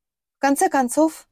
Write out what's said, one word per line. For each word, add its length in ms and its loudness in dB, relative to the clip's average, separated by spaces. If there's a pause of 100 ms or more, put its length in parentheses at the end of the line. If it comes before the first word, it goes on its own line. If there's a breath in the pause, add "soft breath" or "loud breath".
(360)
В 40 -12
конце 280 2
концов, 640 -2